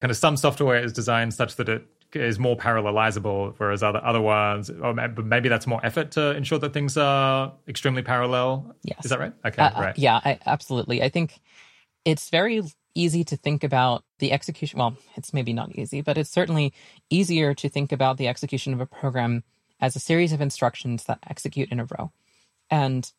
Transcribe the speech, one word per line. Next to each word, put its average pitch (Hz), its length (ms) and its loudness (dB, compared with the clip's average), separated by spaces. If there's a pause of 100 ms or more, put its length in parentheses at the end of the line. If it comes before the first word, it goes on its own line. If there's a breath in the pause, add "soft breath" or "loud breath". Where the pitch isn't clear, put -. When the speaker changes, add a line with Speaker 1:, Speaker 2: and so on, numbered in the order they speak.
Speaker 1:
kind 127 80 0
of 113 80 0
some 151 200 4
software 135 460 4
is 117 100 -4
designed 117 420 0
such - 220 -2
that 113 120 -2
it 110 160 -4 (280)
is 117 260 -2
more 123 180 2
parallelizable, 104 1000 0
whereas 101 260 0
other, 107 200 0
other 117 180 2
ones, 104 500 2
or 117 240 -4
ma-, 120 120 -4
maybe 113 420 0
that's 113 180 2
more 117 180 -2
effort 147 260 -4
to 147 240 0
ensure 151 240 -2
that 143 140 -4
things 143 240 -2
are 135 560 2 (140)
extremely 127 340 -2
parallel. 127 800 0
Speaker 2:
Yes. - 240 -10
Speaker 1:
Is 120 60 -6
that 127 80 0
right? 175 140 -6 (120)
Okay, 113 160 0
Speaker 2:
Uh, 151 80 8
uh, - 120 0
Speaker 1:
right. 95 180 -2
Speaker 2:
yeah, 120 240 4
I, 139 240 0
absolutely. 123 560 -2
I 131 60 2
think 170 300 -2 (680 soft breath)
it's 160 260 0
very 214 320 2 (320)
easy 170 280 2
to 151 120 -4
think 147 280 -2
about 127 400 2 (160)
the 139 120 0
execution. 147 460 -4
Well, 127 200 0 (180)
it's - 180 -10
maybe 120 200 -2
not 117 220 -6
easy, 139 260 -6
but 147 160 -2
it's 151 120 -2
certainly 160 440 0 (360 loud breath)
easier 160 460 2
to 143 140 -4
think 143 220 -2
about 131 260 2
the 131 100 -2
execution 131 460 -4
of 127 80 -4
a 131 40 -4
program 120 580 -2 (360)
as 131 160 0
a 139 40 -8
series 165 320 2
of 151 100 0
instructions 123 640 -2
that - 220 -4
execute - 440 -6
in 123 80 -2
a 120 60 -4
row. - 260 -10 (580)
And 131 500 2